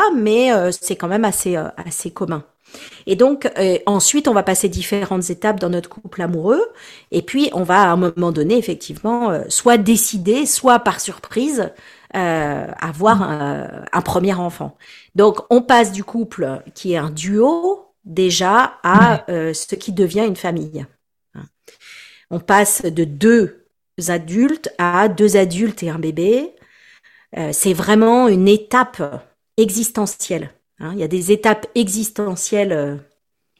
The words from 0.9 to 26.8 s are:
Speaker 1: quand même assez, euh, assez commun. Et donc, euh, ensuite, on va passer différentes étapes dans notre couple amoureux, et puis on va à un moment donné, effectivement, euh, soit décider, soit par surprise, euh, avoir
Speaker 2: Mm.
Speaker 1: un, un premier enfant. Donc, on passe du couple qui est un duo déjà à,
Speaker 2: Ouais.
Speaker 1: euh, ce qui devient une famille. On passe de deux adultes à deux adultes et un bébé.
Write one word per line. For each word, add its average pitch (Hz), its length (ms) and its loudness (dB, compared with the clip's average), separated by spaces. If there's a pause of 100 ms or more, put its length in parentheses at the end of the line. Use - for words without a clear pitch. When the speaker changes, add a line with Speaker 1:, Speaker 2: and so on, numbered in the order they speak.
Speaker 1:
quand 175 120 -6
même 214 180 0
assez, 185 320 -2
euh, 156 120 -6 (140)
assez 170 280 -10
commun. 165 320 -6 (640)
Et 190 80 0
donc, 269 420 -2
euh, 185 300 0
ensuite, 202 400 0
on 240 60 2
va 202 100 2
passer 190 260 -2
différentes 185 640 -4
étapes 202 280 -4
dans 180 120 -4
notre 175 180 -6
couple - 320 -14
amoureux, 180 400 0 (500)
et 175 120 -2
puis 254 300 -2
on 185 100 -2
va 180 180 4
à 190 60 6
un 170 80 2
moment 175 360 0
donné, 160 280 0
effectivement, 208 720 -4
euh, 160 180 -4
soit 240 280 4
décider, 214 680 0
soit 247 340 4
par 214 200 -2
surprise, 233 720 -4 (440)
euh, 160 520 -2 (120)
avoir 170 380 2
Speaker 2:
Mm. 190 60 0
Speaker 1:
un, 143 680 -6
un 175 100 0
premier 185 340 0
enfant. 170 420 -8 (380)
Donc, 208 240 4 (100)
on 247 140 4
passe 233 280 4
du 190 120 -10
couple 160 580 -6 (140)
qui 180 180 -4
est 170 40 0
un 156 120 -4
duo 254 760 0 (160)
déjà 185 720 2 (100)
à, 190 440 6
Speaker 2:
Ouais. 180 60 -4
Speaker 1:
euh, 160 200 -2
ce - 200 -8
qui 190 200 -8
devient 190 340 0
une 190 80 -4
famille. 156 500 -6 (1400)
On 170 100 -6
passe 202 440 2
de 165 200 -2
deux 185 640 2 (420)
adultes 180 680 -2
à 180 300 2
deux 202 300 4
adultes 190 460 0
et 170 60 -4
un 160 100 -6
bébé. 175 540 0 (840)